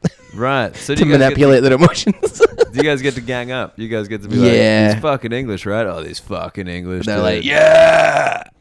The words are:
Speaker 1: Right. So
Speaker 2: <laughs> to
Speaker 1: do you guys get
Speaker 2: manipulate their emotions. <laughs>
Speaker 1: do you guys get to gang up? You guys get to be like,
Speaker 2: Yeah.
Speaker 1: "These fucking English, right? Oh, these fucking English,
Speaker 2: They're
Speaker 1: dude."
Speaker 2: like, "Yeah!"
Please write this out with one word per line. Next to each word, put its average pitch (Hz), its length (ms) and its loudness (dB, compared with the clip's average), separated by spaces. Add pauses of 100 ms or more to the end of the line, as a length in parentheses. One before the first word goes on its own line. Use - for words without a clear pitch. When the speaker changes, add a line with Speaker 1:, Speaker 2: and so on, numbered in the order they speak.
(360)
Speaker 1:
Right. 120 400 -2
So - 180 -8
Speaker 2:
<laughs> - 20 -2
to 151 80 2
Speaker 1:
do 160 60 4
you 147 40 4
guys 143 60 6
get 135 60 6
Speaker 2:
manipulate 135 380 4
their 131 100 4
emotions. - 640 0 (180)
<laughs> 466 140 0
Speaker 1:
do 117 60 -6
you 139 60 0
guys 147 180 -2
get 135 140 -4
to 123 60 -10
gang 123 300 -8
up? 117 280 -8
You 110 80 -8
guys 110 200 -6
get 107 140 -10
to 104 80 -14
be 110 60 -4
like, 120 180 4
Speaker 2:
Yeah. 107 400 4
Speaker 1:
"These 110 80 -2
fucking 135 320 -4
English, 117 320 -8
right? 104 220 -4
Oh, 85 160 -8
these 80 160 -14
fucking 90 480 -10
English, 90 400 -8
Speaker 2:
They're 104 80 -4
Speaker 1:
dude." 104 80 -2
Speaker 2:
like, 107 200 -2
"Yeah!" 156 1000 2 (180)